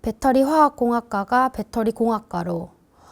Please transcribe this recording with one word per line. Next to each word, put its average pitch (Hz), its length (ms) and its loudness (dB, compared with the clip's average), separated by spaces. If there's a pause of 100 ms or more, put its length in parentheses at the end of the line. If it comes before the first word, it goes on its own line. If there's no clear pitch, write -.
배터리 262 400 2
화학공학과가 247 1040 0
배터리공학과로, 214 1200 -4 (420)